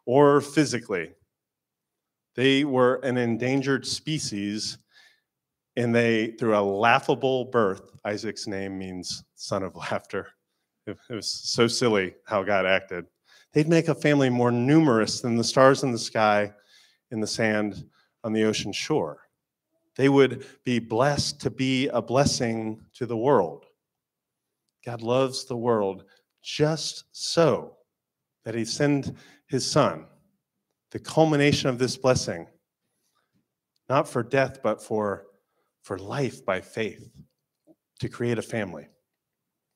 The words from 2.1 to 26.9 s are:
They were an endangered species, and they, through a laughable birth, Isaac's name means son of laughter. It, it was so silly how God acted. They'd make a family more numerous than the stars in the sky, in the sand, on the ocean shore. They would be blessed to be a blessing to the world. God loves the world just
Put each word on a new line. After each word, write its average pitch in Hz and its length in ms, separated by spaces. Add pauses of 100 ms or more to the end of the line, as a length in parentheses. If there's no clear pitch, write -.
They 135 280
were 127 400
an 127 140
endangered 127 680
species, 107 920 (1000)
and 120 180
they, 117 460
through 110 180
a 104 40
laughable 120 840
birth, 110 460 (140)
Isaac's 104 420
name 98 300
means 92 460 (120)
son - 280
of 90 120
laughter. 95 520 (600)
It, 101 100 (120)
it 127 40
was 104 160
so - 380
silly 110 480 (100)
how 101 180
God 95 220
acted. 92 400 (480)
They'd 151 140
make 165 220
a 147 60
family 143 340
more 120 220
numerous 120 720
than 117 140
the 117 80
stars 135 400
in 135 80
the 113 80
sky, 104 540 (580)
in 113 80
the 107 80
sand, 107 580 (380)
on 110 100
the 110 120
ocean 107 260
shore. 92 500 (760)
They 135 120
would 135 360 (180)
be 123 160
blessed 123 640
to 135 80
be 131 400
a 117 120
blessing 113 800 (120)
to - 120
the 113 120
world. 107 480 (1200)
God 120 160
loves 127 440
the 120 120
world 107 480 (360)
just - 680